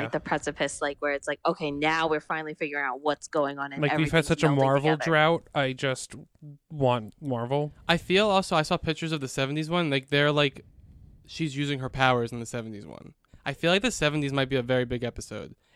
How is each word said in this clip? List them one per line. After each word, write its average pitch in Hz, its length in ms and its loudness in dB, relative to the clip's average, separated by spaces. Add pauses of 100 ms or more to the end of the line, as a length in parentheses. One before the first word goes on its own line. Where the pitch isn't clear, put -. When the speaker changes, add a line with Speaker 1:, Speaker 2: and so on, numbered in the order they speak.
Speaker 1:
like, 113 100 -6
the 160 80 -2
precipice, - 600 -4
like, 143 200 -4
where 143 120 -2
it's 143 140 -6
like, 147 180 -4
"Okay, 160 280 -2
now 156 360 0
we're 151 120 0
finally 156 340 -6
figuring 143 300 -4
out 131 160 -6
what's 147 260 -2
going 143 320 -2
on," 139 140 -8
and 143 100 -6
Speaker 2:
Like, 143 140 2
we've 156 160 2
had 160 80 4
Speaker 1:
everything's 147 80 0
Speaker 2:
such 160 160 0
a - 20 6
Speaker 1:
melding 147 160 4
Speaker 2:
Marvel 139 300 4
Speaker 1:
together. 143 180 -2
Speaker 2:
drought. 160 460 2
I 131 160 0
just 131 420 -4 (560)
want 123 500 2
Marvel. 139 540 -2 (140)
Speaker 3:
I 170 80 6
feel 190 320 2
also, 190 280 2
I 156 60 4
saw 170 140 0
pictures 160 360 -4
of 156 80 -2
the 131 80 -6
seventies 147 420 -2
one, 170 200 2
like, 139 180 0
they're, 147 240 4
like, 147 320 0 (640)
she's 147 300 -6
using 143 240 -2
her 131 80 -4
powers 127 440 2
in 120 80 -6
the 117 60 -8
seventies 110 400 -8
one. - 280 -18 (300)
I 143 80 -2
feel 165 180 0
like 196 120 4
the 247 100 0
seventies 147 400 0
might 135 160 2
be 135 80 0
a 123 60 2
very 127 220 2
big 123 200 -4
episode, - 500 -8 (220)